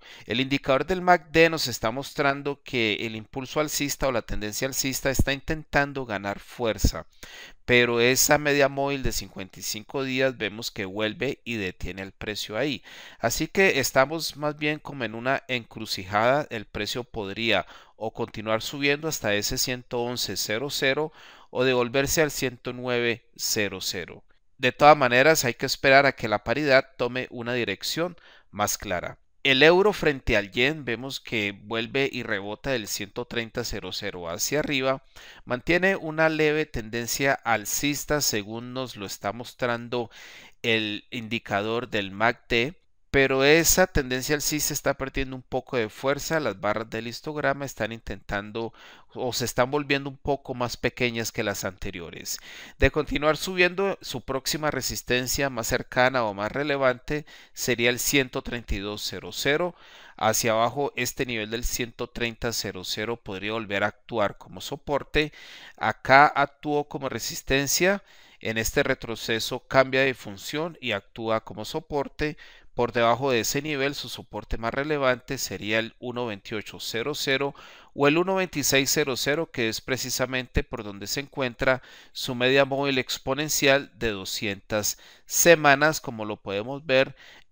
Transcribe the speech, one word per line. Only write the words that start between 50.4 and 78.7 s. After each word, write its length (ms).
más 220
pequeñas 560
que 100
las 220
anteriores. 760
De 120
continuar 440
subiendo, 640
su 200
próxima 500
resistencia 800
más 180
cercana 560
o 100
más 180
relevante 760
sería 360
el 100
ciento 420
treinta 320
y 60
dos 240
cero 300
cero. 420
Hacia 380
abajo, 420
este 300
nivel 260
del 140
ciento 420
treinta 460
cero 320
cero 360
podría 300
volver 320
a 40
actuar 500
como 240
soporte. 720
Acá 500
actuó 600
como 220
resistencia. 920
En 180
este 260
retroceso 840
cambia 340
de 140
función 640
y 100
actúa 540
como 180
soporte. 720
Por 180
debajo 400
de 100
ese 200
nivel, 320
su 160
soporte 480
más 160
relevante 640
sería 420
el 200
uno 260
veintiocho 540
cero 340
cero 420
o 140
el 100
uno 180
veintiséis 540